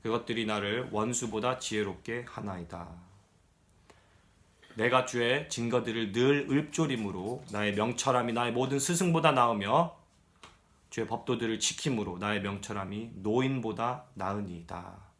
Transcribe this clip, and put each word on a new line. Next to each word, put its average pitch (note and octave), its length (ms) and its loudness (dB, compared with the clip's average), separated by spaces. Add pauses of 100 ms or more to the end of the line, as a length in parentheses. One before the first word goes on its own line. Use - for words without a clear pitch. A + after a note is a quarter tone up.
그것들이 A2+ 440 0
나를 G#2+ 440 -2
원수보다 A#2 680 0
지혜롭게 G#2+ 680 -4
하나이다. F2+ 640 -8 (1900)
내가 B2 280 4
주의 A#2+ 460 0
증거들을 A#2 640 -2
늘 C#3 380 4
읊조림으로 B2+ 1000 -2
나의 G#2 220 0
명철함이 A#2+ 580 2
나의 A#2+ 200 0
모든 C3 260 2
스승보다 E3 540 4
나으며 A#2+ 680 4 (920)
주의 A2+ 180 -4
법도들을 A2+ 540 -2
지킴으로 G#2 580 0
나의 G#2 220 0
명철함이 G2+ 760 -6
노인보다 A#2 880 0 (100)
나으니이다. F#2 920 -6 (120)